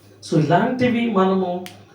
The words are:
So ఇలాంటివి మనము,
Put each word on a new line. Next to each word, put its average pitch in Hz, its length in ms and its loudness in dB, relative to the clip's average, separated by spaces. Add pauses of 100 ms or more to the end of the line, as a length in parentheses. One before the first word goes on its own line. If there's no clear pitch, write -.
(320)
So 151 140 2
ఇలాంటివి 233 680 0
మనము, 190 540 0 (300)